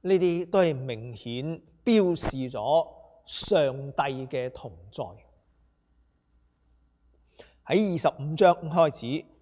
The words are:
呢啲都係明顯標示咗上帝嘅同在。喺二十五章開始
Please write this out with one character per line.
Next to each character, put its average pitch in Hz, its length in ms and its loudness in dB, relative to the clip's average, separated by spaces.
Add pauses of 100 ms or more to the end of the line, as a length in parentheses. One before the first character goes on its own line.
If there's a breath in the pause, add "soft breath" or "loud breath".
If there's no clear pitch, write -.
呢 190 120 4
啲 175 320 0
都 196 100 4
係 165 140 2
明 123 420 -8
顯 131 460 -8 (200)
標 202 320 4
示 - 220 -4 (140)
咗 127 360 0 (380)
上 139 680 0
帝 - 100 -2 (240)
嘅 127 260 -6
同 - 180 -14 (220)
在。 147 100 -10 (2500 soft breath)
喺 190 300 2
二 - 20 -2
十 143 260 -2
五 151 120 -6
章 175 200 6 (160)
開 160 240 4
始 127 300 -6 (180)